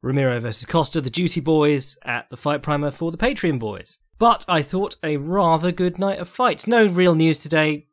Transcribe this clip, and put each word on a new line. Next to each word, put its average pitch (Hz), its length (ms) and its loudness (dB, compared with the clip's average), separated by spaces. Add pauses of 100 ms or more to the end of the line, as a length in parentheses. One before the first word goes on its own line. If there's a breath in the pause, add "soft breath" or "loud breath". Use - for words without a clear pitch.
Ramiro 131 360 0
versus 117 280 -8
Costa, 160 340 -2
the 127 100 -6
Juicy 175 300 -2
Boys, 147 640 0
at 120 260 -4
the 127 60 -14
Fight 147 260 -2
Primer 147 300 -2
for 165 180 -6
the 170 80 -12
Patreon 185 400 0
boys. 104 400 -10 (200)
But 226 300 2
I 165 140 2
thought 190 400 -4
a 151 160 -2
rather 165 520 0
good 180 280 -2
night 196 220 -2
of 175 100 -10
fights. 240 360 0
No 226 200 6
real 180 280 4
news 160 220 4
today. 151 560 0